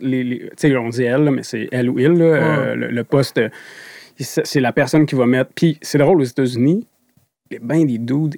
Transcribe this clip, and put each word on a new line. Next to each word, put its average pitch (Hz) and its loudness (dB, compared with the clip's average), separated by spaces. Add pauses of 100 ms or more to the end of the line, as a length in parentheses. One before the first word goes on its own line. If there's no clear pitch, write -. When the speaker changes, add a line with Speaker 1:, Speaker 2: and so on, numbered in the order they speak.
Speaker 1:
les, 127 -2
les... 123 -6
tu - -16
sais, 139 2
on 117 -2
dit 120 -2
elle, 131 2
là, 147 2
mais 123 -2
c'est 110 -8
elle 123 -2
ou 127 -2
il, 139 4
là, 170 4
Speaker 2:
Ouais. 160 4
Speaker 1:
euh, 135 0
le, 120 -4
le 117 -4
poste, 139 0
euh, 110 2 (720)
puis 131 -10
c'est, - -4
c'est 147 -2
la 120 0
personne 151 2
qui 151 -4
va 127 2
mettre, 131 2
puis 160 0
c'est - -4
drôle, 151 4
aux 131 2
États-Unis, 127 0 (640)
il - -12
y - -10
a - -14
ben 151 0
des 120 -2
dudes 139 -4